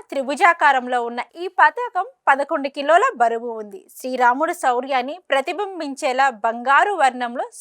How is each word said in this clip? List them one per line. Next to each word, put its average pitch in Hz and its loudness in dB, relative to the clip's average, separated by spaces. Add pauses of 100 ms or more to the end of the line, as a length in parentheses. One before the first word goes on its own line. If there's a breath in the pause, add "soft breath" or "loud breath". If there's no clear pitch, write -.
(100)
త్రిభుజాకారంలో 269 2
ఉన్న 240 -8 (160)
ఈ 359 -8 (100)
పతాకం 392 2 (220)
పదకొండు 277 0
కిలోల 294 2 (120)
బరువు 233 0 (120)
ఉంది. 202 -16 (140)
శ్రీరాముడు 254 0
శౌర్యాన్ని 262 -2 (120)
ప్రతిబింబించేలా 285 -2 (180)
బంగారు 269 2
వర్ణంలో 247 -2 (140)